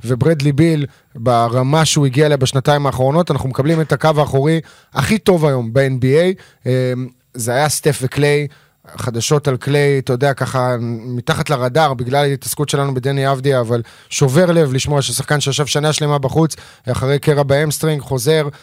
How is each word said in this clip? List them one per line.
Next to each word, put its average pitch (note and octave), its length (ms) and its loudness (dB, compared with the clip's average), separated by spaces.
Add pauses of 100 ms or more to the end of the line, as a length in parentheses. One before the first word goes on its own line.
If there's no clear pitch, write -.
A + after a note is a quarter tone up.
וברדלי C#3 480 0
ביל D3+ 340 2 (280)
ברמה B2 720 2
שהוא C#3+ 220 2
הגיע C3+ 200 2
אליה D3 100 2
בשנתיים C#3 500 0
האחרונות, C3+ 440 0
אנחנו C3+ 180 -2
מקבלים D3+ 320 0
את D3+ 120 -2
הקו D#3 240 2
האחורי D3+ 440 2 (340)
הכי C3+ 240 0
טוב E3+ 280 2
היום B2 260 0
ב-N C3 280 0
B B2 40 0
A, E3+ 360 2 (260)
אה, B2+ 260 0 (420)
זה A#2+ 180 -4
היה D3 160 2
סטף C#3+ 340 -2
וקליי, D3 440 0 (500)
חדשות A#2+ 520 -2
על B2+ 80 0
קליי, C#3+ 420 0
אתה C3 140 -2
יודע, C3 220 0
ככה B2+ 420 -2 (400)
מתחת C#3 340 -4
לרדאר, C3+ 440 0
בגלל B2+ 300 0
ההתעסקות C#3+ 440 -4
שלנו C#3 260 -2
בדני C3+ 360 -2
אבדיה, C3 300 0
אבל A#2 220 -2 (280)
שובר D#3+ 420 2
לב D#3 200 2
לשמוע C3+ 300 -2
ששחקן C3+ 380 -2
שישב C#3 260 -2
שנה D3+ 260 0
שלמה D3 260 0
בחוץ, C#3+ 380 0 (340)
אחרי C3+ 280 0
קרע C#3+ 240 2
באמסטרינג, D3 600 0
חוזר C#3+ 460 0 (140)